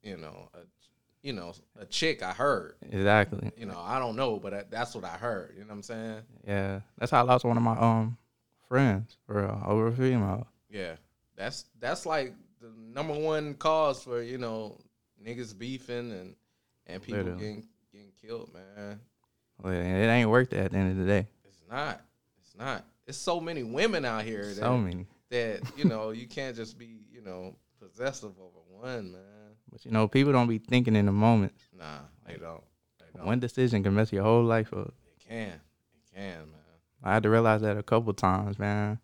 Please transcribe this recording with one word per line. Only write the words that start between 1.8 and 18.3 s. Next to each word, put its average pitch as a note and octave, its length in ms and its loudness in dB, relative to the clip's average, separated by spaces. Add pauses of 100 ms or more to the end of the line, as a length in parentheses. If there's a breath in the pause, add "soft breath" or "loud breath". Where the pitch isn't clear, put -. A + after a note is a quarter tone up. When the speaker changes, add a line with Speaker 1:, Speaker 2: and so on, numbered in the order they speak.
Speaker 1:
chick. - 360 -2
I F#2 100 -6
heard. A#2 420 -2 (160)
Speaker 2:
Exactly. G2+ 680 4
Speaker 1:
You A2+ 100 -12
know, F#2 140 -12
I G#2 180 -4
don't A#2+ 180 -4
know, B2 220 -2
but G2 160 -10
I, G2+ 160 -8
that's A#2 240 -6
what G2 100 -10
I E2+ 120 -10
heard. G#2 400 -6
You F#2+ 60 -18
know G#2+ 60 -20
what G#2+ 60 -14
I'm G#2 80 -12
saying? A2+ 380 -10 (260)
Speaker 2:
Yeah, G2 340 -2 (180)
that's A#2+ 120 -4
how C3+ 100 6
I - 20 6
lost B2 220 4
one A#2+ 120 4
of A#2+ 60 4
my, A#2 160 4
um, A2+ 380 4 (520)
friends, A#2 480 2 (100)
for G#2 160 0
real, G2+ 240 -4
over A2 220 2
a A#2 40 0
female. A#2 540 0 (240)
Speaker 1:
Yeah, F#2 260 -10 (400)
that's, A#2+ 280 -10 (160)
that's, B2 260 -6
like, C#3 280 -2 (260)
the A#2 100 -20 (220)
number D3 220 -4
one D3+ 400 -2
cause D#3 480 0
for, A#2+ 200 -4
you B2 160 -8
know, A2 400 -8 (460)
niggas A#2 320 -12
beefing A#2+ 560 -8
and, F#2 220 -14 (520)
and F2+ 160 -12
people G2+ 200 -6
Speaker 2:
Literally. F2+ 180 -4
Speaker 1:
getting, G#2+ 260 -10 (260)
getting G2+ 200 -20 (100)
killed, A2 320 -12